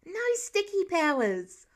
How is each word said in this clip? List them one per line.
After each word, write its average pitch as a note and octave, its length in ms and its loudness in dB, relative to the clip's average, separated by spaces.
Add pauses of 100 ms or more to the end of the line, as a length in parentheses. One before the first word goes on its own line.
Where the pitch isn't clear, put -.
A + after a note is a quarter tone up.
No F#4+ 140 -8 (160)
sticky G4+ 480 0
powers C4 920 0